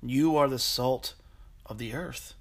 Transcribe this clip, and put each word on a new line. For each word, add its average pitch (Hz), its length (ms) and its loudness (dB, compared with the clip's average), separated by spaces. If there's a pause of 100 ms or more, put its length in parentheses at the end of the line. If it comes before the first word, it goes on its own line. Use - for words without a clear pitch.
"You 147 320 4
are 143 120 6
the 131 100 -2
salt 123 560 0 (520)
of 110 120 -10
the 113 140 -8
earth"? 143 480 -10